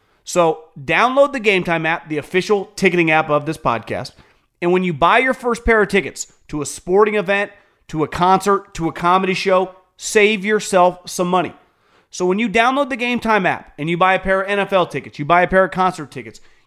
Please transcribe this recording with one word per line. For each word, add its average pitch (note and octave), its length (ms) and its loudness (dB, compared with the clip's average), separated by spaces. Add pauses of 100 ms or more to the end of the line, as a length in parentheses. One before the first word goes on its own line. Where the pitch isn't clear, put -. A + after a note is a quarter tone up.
(240)
So E3 400 0 (140)
download A#3+ 540 2
the C4+ 80 -4
Game G3+ 240 2
Time E3 220 -2
app, D#3+ 220 -4
the D3+ 100 -4
official F#3 480 -2 (100)
ticketing F3 340 2
app D#3 200 2
of D3 160 0
this D#3 120 -6
podcast. A2+ 540 -4 (480)
And F3 120 2
when F#3 120 2
you F3+ 80 -2
buy E3+ 260 2
your C4 160 2
first A#3+ 300 -4
pair A3+ 180 4
of G3 60 0
tickets F#3+ 440 -4 (160)
to D3 140 -6
a C3+ 40 -6
sporting G#3 480 0
event, G3+ 380 -2 (360)
to D#3 160 -2
a - 40 -8
concert, F#3+ 680 0
to E3 140 -4
a D3+ 40 -6
comedy F#3 420 0
show, F#3 400 0 (220)
save G#3+ 480 2
yourself F#3+ 640 0
some F3+ 200 -4
money. F3 260 -2 (560)
So - 160 -4
when F#3 120 0
you A#3 100 -2
download B3+ 400 0
the C4 80 -6
Game A#3+ 240 -4
Time G#3+ 260 0
app C3+ 320 -4
and D3 100 -6
you E3+ 80 -2
buy F#3 180 2
a F#3 60 -2
pair F#3+ 220 -2
of F#3+ 60 -6
N G3+ 100 -2
F G3 140 -4
L F3+ 140 2
tickets, C#3 320 -12
you D3 60 -6
buy E3+ 180 4
a F3 60 0
pair F#3+ 160 4
of E3+ 60 -4
concert F3+ 400 -4
tickets, A2+ 300 -16 (260)